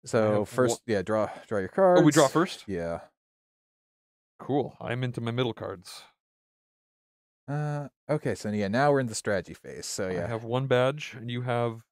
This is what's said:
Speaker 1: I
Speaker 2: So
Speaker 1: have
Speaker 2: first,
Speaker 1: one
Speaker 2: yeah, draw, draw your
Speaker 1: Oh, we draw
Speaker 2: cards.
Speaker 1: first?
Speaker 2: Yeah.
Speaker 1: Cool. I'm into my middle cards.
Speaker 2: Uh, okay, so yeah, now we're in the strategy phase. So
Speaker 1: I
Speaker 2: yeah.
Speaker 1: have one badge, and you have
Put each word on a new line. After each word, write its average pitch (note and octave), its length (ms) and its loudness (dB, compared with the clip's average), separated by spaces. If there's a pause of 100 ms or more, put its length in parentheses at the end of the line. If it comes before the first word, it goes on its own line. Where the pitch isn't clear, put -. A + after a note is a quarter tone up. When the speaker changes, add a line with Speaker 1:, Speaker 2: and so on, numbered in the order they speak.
Speaker 1:
I - 40 -18
Speaker 2:
So G#2+ 320 4
Speaker 1:
have G2+ 100 -2
Speaker 2:
first, A#2+ 360 2
Speaker 1:
one A2+ 80 -2
Speaker 2:
yeah, G2 100 2
draw, G#2+ 260 0 (180)
draw G#2+ 120 -2
your F#2+ 180 -4
Speaker 1:
Oh, F3+ 240 8
we D3+ 100 8
draw D3 120 8
Speaker 2:
cards. C3 100 4
Speaker 1:
first? - 340 -2
Speaker 2:
Yeah. E2+ 340 -4 (1400)
Speaker 1:
Cool. C3 400 -2
I'm B2 240 -6
into B2 180 -6
my A#2 100 -4
middle A#2+ 220 -2
cards. G2 500 -12 (1400)
Speaker 2:
Uh, D3 420 -6 (200)
okay, C#3 260 -2
so - 160 -6
yeah, G#2 160 0
now C3+ 240 2
we're C#3 80 4
in B2+ 80 0
the A2 80 -8
strategy F#2 380 -4
phase. - 320 -14
So G2 220 -4
Speaker 1:
I F#2 60 -2
Speaker 2:
yeah. F2 140 -2
Speaker 1:
have A2+ 160 -6
one B2+ 240 -2
badge, C3 500 0
and A#2+ 140 -10
you A#2+ 100 -4
have A#2+ 500 -2